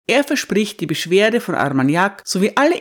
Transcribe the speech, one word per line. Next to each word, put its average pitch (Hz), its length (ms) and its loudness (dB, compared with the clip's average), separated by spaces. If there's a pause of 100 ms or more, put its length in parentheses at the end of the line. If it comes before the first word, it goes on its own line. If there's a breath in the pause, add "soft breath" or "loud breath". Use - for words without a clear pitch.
Er 254 160 2
verspricht, 214 560 -2
die 170 80 -6
Beschwerde 196 520 0
von 185 160 -6
Armagnac 143 680 0
sowie 190 300 0
alle 302 260 2